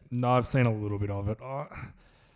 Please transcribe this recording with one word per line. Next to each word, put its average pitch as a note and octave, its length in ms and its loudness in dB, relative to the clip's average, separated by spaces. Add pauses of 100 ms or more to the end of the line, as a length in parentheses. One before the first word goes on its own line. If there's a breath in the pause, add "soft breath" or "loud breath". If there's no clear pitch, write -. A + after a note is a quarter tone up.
No, B2 220 0
I've B2 160 4
seen C3 180 4
a A#2 80 4
little G#2 240 -4
bit G2+ 140 -2
of G2+ 160 -4
it. A2 160 -2
I, C3+ 220 -8 (680 loud breath)